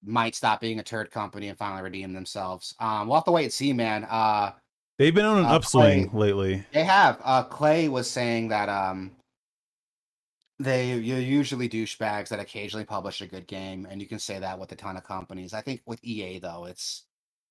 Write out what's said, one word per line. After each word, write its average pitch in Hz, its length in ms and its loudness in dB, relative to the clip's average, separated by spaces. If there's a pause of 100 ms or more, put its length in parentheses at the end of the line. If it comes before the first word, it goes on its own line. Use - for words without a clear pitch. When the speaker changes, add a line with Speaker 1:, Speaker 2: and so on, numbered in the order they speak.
Speaker 1:
might 113 320 0
stop 110 240 0
being 113 180 -4
a 104 60 -8
turd 110 260 -6
company 101 380 -8
and 98 100 -12
finally 98 240 -6
redeem 95 300 -10
themselves. 92 680 -8
Um, 110 300 -2
we'll 135 80 4
have 165 80 4
to 175 80 4
wait 165 120 4
and 127 80 -4
see, 139 200 0
man. 110 360 0
Uh, 107 440 2 (440)
Speaker 2:
They've 156 180 6
been 208 100 6
on 214 140 6
an 180 60 6
Speaker 1:
uh, - 100 6
Speaker 2:
upswing 104 560 6
Speaker 1:
Clay 110 100 -2
Speaker 2:
lately. 98 520 2
Speaker 1:
They 156 120 2
have. 190 400 6
Uh, 131 180 4
Clay 156 460 2
was 127 200 -2
saying 117 400 -2
that, 104 200 0
um, 95 420 -2 (1500)
they, 127 400 0
you're 120 200 -2
usually 131 500 0
douchebags 107 600 -4
that 104 120 -4
occasionally 104 460 -10
publish 98 340 -8
a 98 60 -10
good 90 200 -14
game, 95 440 -10
and 98 100 -12
you 101 60 -12
can 110 120 -10
say 98 200 -8
that 95 200 -8
with 95 140 -14
a 92 40 -14
ton 95 200 -12
of - 80 -14
companies. 92 480 -12
I 107 80 -8
think 127 240 -8
with 117 180 -12
E 110 200 -8
A, 92 160 -10
though, 90 280 -12
it's, - 360 -12 (480)